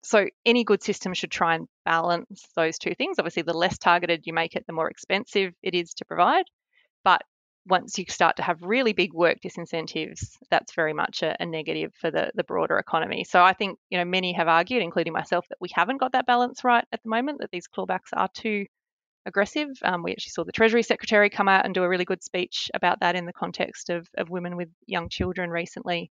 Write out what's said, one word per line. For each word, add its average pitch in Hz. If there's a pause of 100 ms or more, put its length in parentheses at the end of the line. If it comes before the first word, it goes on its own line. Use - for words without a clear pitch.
So 202 (180)
any 240
good 214
system 190
should -
try 165
and 165 (180)
balance 170 (120)
those 165
two 175
things. 359
Obviously, 170
the 160
less 175
targeted 170
you 165
make 165
it, -
the 170
more 160
expensive 190
it 180
is 170
to -
provide. 226 (580)
But 185 (460)
once 180
you 175
start -
to -
have 170
really 220
big 180
work 165
disincentives, 165 (120)
that's -
very 156
much -
a, 160
a 170
negative 160
for 165
the, 160
the 175
broader 165
economy. -
So 180
I 185
think, 196 (120)
you 185
know, 175
many 185
have 165
argued, 185
including 165
myself, 175
that -
we 180
haven't 208
got 262
that 254
balance 247
right 240
at -
the 220
moment, 254
that 180
these 175
clawbacks 185
are 185
too 208 (600)
aggressive. 294 (160)
Um, 175
we 175
actually -
saw 165
the 170
Treasury 226
Secretary 208
come 196
out 190
and 190
do 185
a 175
really 180
good 185
speech -
about -
that 175
in 175
the 175
context -
of, 170 (100)
of -
women 175
with 175 (160)
young 170
children 180
recently. 170